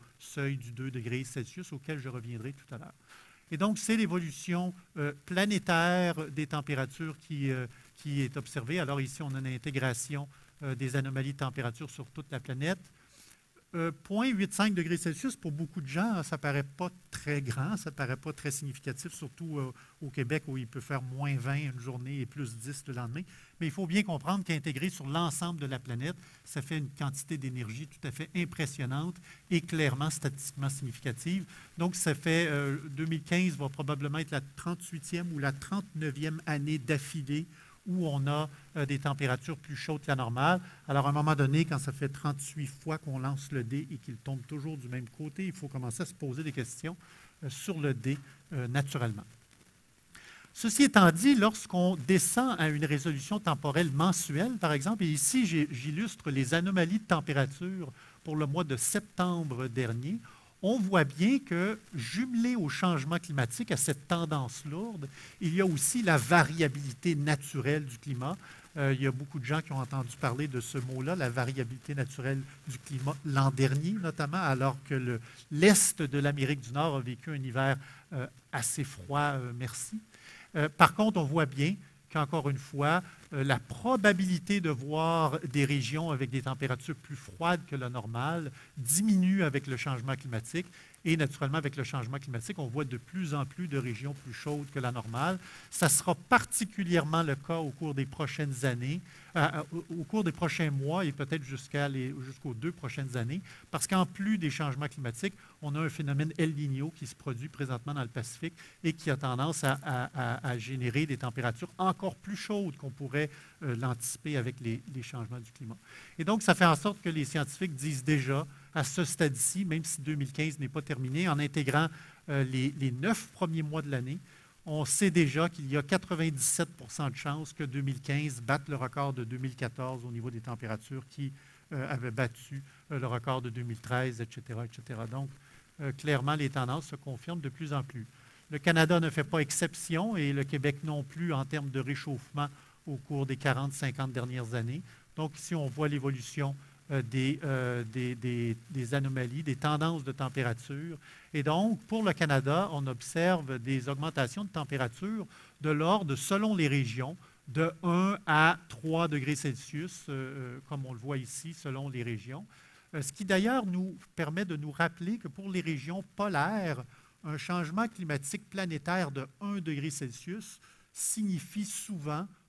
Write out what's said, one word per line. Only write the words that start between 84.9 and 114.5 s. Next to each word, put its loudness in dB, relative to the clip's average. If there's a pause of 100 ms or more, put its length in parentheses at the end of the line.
des 2
régions 0
avec -2
des 0
températures -2
plus -12
froides 0
que -6
la -4
normale -4 (240)
diminue 6
avec 2
le -2
changement -2
climatique. -4 (380)
Et 4
naturellement, 0
avec -2
le -2
changement -4
climatique, -6
on -2
voit -2
de -6
plus -6
en 0
plus -6
de -2
régions -4 (100)
plus -12
chaudes -6
que -4
la 0
normale. -2 (320)
Ça 4
sera 4
particulièrement 4
le 2
cas -2
au -2
cours -4
des 0
prochaines -2
années, 0 (360)
euh, 2 (100)
au, -6 (160)
au -4
cours 0
des 2
prochains 2
mois 0
et 0
peut-être -4
jusqu'à -2
les, -2 (120)
jusqu'aux -8
deux -4
prochaines -6
années, -2 (300)
parce -2
qu'en 4
plus 0
des 2
changements -2
climatiques, -4 (280)
on -2
a 2
un 2
phénomène 0
El 2
Niño -2
qui -10
se -12
produit -6
présentement -4
dans -2
le -6
Pacifique -6 (280)
et 4
qui -4
a 4
tendance 0
à, 6
à, -2
à, -2
à 0
générer 0
des -2
températures -2
encore 0
plus -8
chaudes -4
qu'on -8
pourrait, -2 (320)
euh, -2
l'anticiper -4
avec -2